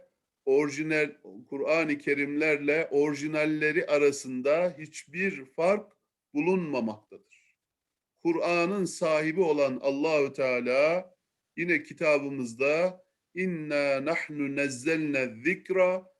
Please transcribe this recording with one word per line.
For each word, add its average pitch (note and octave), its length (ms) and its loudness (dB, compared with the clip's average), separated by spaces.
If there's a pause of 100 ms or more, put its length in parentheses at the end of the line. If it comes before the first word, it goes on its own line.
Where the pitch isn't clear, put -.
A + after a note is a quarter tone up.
(460)
orijinal, D3 680 2 (380)
Kur'an-ı D3 480 0
Kerimlerle D3 920 0
orijinalleri D3+ 920 0
arasında C#3+ 920 2
hiçbir D#3 680 -8
fark F#3+ 480 0 (400)
bulunmamaktadır. C#3+ 1200 -4 (680)
Kur'an'ın E3+ 640 0
sahibi D#3+ 560 0
olan C#3+ 400 2
Allahü C#3 520 0
Teala C3+ 840 0 (420)
yine D#3+ 260 0
kitabımızda C#3 1200 0 (280)
"İnna D3+ 720 -2
nahnu D3 500 -4
nezzelne C3+ 880 -2
zikra F#3 760 0